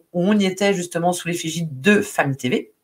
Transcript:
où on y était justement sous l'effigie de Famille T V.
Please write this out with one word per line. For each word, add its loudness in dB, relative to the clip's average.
où 0
on 4
y 4
était 2
justement 0
sous -8
l'effigie -4
de 2
Famille -2
T -6
V. -2